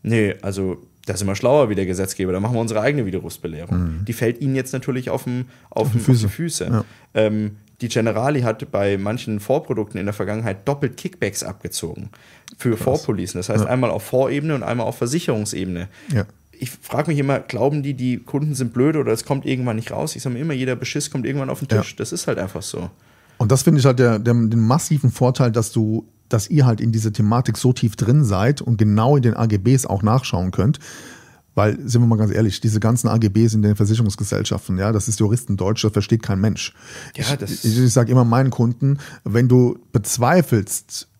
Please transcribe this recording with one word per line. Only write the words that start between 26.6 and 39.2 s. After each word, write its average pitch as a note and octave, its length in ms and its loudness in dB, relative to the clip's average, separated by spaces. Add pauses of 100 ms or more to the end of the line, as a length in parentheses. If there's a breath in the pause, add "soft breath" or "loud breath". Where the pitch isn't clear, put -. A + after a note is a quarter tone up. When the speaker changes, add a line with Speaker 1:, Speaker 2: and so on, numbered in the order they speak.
Speaker 2:
halt A2+ 160 2
in A2+ 100 0
dieser A2 220 0
Thematik A2 460 0
so B2+ 140 4
tief A2+ 220 0
drin C3 280 4
seid G#2+ 360 2
und A2+ 180 0
genau A2 400 4
in C3 40 2
den A#2 160 4
A A2+ 80 0
G G#2+ 140 0
Bs B2 260 2
auch G2 160 -2
nachschauen G#2+ 480 0
könnt. A2+ 300 0 (720 loud breath)
Weil, G#2+ 300 2
sind A#2+ 200 2
wir - 20 6
mal A2+ 120 4
ganz G#2+ 140 2
ehrlich, G#2+ 300 0
diese G#2+ 180 0
ganzen A2+ 280 0
A A2 100 2
G A2 120 4
Bs A2 260 2
in G#2+ 80 4
den G#2 120 4
Versicherungsgesellschaften, G2+ 1040 0
ja, G2 140 0
das G#2 160 0
ist A2 120 -4
Juristendeutsch, G2+ 640 0
das G#2 80 2
versteht A2 300 0
kein G2 180 -2
Mensch. F#2+ 320 0 (440 loud breath)
Speaker 1:
Ja, C#3 80 -8
Speaker 2:
Ich, C3+ 140 -2
Speaker 1:
das - 280 -8
Speaker 2:
ich, A2+ 140 2
ich B2 140 4
sag A#2+ 160 4
immer B2+ 160 6
meinen B2+ 260 4
Kunden, C3+ 480 0 (240 loud breath)